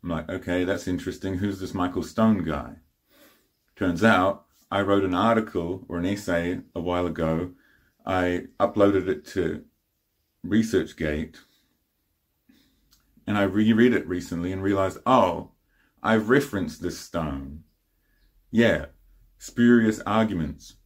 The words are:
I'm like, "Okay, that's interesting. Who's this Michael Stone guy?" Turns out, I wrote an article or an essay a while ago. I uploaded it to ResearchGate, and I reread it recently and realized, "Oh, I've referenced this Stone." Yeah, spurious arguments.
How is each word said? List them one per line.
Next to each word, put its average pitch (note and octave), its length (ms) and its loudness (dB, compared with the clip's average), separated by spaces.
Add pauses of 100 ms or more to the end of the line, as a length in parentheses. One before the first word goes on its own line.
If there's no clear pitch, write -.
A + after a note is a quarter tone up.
I'm E2+ 80 -10
like, D#2+ 200 -6
"Okay, F2+ 340 -2
that's F#2 240 -4
interesting. F#2 520 -6
Who's G2 200 -4
this F#2 140 -10
Michael F2+ 300 -4
Stone A2 400 0
guy?" C#2+ 340 -6 (960)
Turns F2+ 280 -2
out, F#2 420 4 (260)
I G2 100 0
wrote G2 220 2
an F#2 100 0
article G2 760 0
or F2 100 -8
an F2 80 -2
essay F2+ 560 -2 (120)
a F2+ 80 -8
while F2 260 -2
ago. E2 460 -2 (520)
I F2+ 420 -2 (120)
uploaded G2 480 2
it - 260 -4
to F2 320 -4 (800)
ResearchGate, E2 920 -2 (1900)
and G#2 100 -2
I G2+ 60 4
reread A2 500 4
it - 140 -2
recently F2 460 -4
and F#2+ 100 -6
realized, G2 420 0
"Oh, F#2+ 460 2 (500)
I've G#2+ 280 0
referenced G2 520 0
this F2 160 -6
Stone." C#2+ 680 -10 (880)
Yeah, G2+ 360 2 (500)
spurious A#2+ 640 4
arguments. G2+ 760 -2 (100)